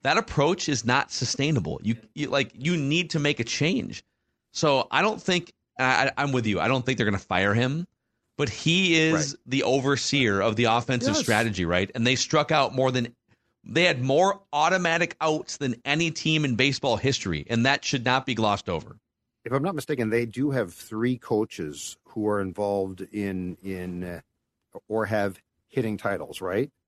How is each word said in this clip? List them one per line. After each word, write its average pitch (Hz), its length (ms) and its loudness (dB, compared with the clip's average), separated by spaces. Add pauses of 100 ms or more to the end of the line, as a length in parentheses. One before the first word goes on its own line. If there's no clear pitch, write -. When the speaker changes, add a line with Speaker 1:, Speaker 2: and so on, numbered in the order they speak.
Speaker 1:
that 143 140 2
approach 156 520 0
is 131 160 -2
not 123 260 2
sustainable. 120 720 -2
You, 113 120 0 (180)
you, 147 160 -6
like, 139 240 -2
you 165 240 -2
need 156 340 0
to 160 80 0
make 143 200 0
a 117 40 -4
change. - 600 -2 (500)
So 143 380 2
I 147 100 4
don't 208 200 0
think, 180 300 -2 (280)
I, 127 280 4
I, - 40 0 (120)
I'm 143 80 0
with 123 140 0
you. 98 140 2
I 80 80 2
don't 127 180 0
think 131 120 0
they're 117 80 2
gonna 101 120 2
fire 95 380 2
him, 135 320 0 (500)
but 139 120 0
he 170 460 2
is 160 180 6 (200)
Speaker 2:
Right. - 20 -16 (120)
Speaker 1:
the 131 160 0
overseer 131 760 2
of 110 160 2
the 117 100 2
offensive 117 500 2
Speaker 2:
Yes. 311 80 2
Speaker 1:
strategy, 107 420 2
right? 90 300 2
And 117 120 0
they 131 80 2
struck - 360 0
out 143 240 2
more 131 160 2
than, 123 220 -2 (500)
they 156 200 0
had 160 180 2
more 175 420 2 (100)
automatic 170 680 0
outs 156 380 -2
than 127 260 -4
any 156 280 0
team 156 340 0
in 127 100 0
baseball 131 420 0
history, 95 520 -2
and 117 160 2
that 139 180 0
should 127 220 -4
not 127 220 2
be 127 80 -2
glossed 104 340 0
over. 82 280 -6 (460)
Speaker 2:
If - 80 -12
I'm 135 120 0
not 180 120 -4
mistaken, 135 340 -4
they 117 180 0
do 131 240 -2
have 110 220 -2
three 117 440 -2
coaches 104 800 -4 (120)
who 107 200 -4
are 104 100 0
involved 98 600 -2
in, 95 640 -4
in, 90 400 -8
uh, 87 180 -10 (680)
or 107 200 -2
have 101 340 -2 (260)
hitting 110 300 -2
titles, 98 420 -6
right? 98 300 -2 (180)